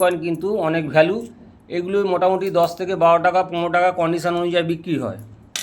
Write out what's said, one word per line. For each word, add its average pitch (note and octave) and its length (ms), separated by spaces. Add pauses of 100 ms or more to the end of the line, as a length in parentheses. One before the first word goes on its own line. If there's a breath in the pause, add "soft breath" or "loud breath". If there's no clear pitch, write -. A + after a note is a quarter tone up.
কয়েন F3+ 140 (100)
কিন্তু E3+ 240 (200)
অনেক D#3+ 240
ভ্যালু। E3 240 (600)
এগুলো F#3 220 (140)
মোটামুটি F#3 340 (140)
দশ E3+ 180
থেকে F#3+ 240
বারো E3+ 240
টাকা, F3+ 220
পনেরো E3+ 280
টাকা F3+ 140 (100)
কন্ডিশন E3+ 400
অনুযায়ী F3 320
বিক্রি E3 320
হয়। G2 160 (420)